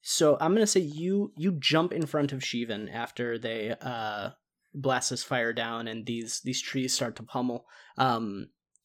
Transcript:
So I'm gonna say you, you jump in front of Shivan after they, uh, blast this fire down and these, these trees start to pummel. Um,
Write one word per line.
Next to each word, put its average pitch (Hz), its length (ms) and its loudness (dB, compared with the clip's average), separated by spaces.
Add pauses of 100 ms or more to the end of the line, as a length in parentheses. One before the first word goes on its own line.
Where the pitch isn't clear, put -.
So 151 380 6
I'm 160 120 4
gonna 214 160 6
say 190 120 6
you, 175 560 -2
you 180 160 0
jump 160 400 2
in 160 140 0
front 143 260 0
of 131 80 -6
Shivan 113 520 -4
after 117 460 -4
they, 113 420 -4
uh, 107 500 -4 (440)
blast 131 360 0
this 127 140 -4
fire 117 280 0
down 117 360 -4
and 113 180 -8
these, 117 380 -4
these 127 160 -2
trees 127 340 -2
start 117 220 -2
to 117 80 -14
pummel. 123 400 -4 (320)
Um, 113 520 0 (360)